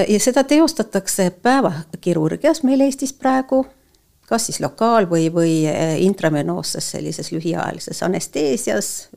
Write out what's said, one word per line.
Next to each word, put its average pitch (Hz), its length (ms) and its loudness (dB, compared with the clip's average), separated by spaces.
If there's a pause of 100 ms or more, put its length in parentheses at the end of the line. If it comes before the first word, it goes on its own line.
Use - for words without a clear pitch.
ja 202 120 4
seda 262 240 2
teostatakse 214 880 2 (100)
päevakirurgias 175 1200 0
meil 262 180 2
Eestis 277 320 0
praegu, 262 520 0 (640)
kas - 180 -2
siis - 140 -8
lokaal- 226 500 2
või, 165 220 2
või, 170 200 2 (140)
äh, 156 340 0
intravenoosses 165 880 -2
sellises 156 420 -8
lühiajalises 165 680 -6
anesteesias, - 1120 -2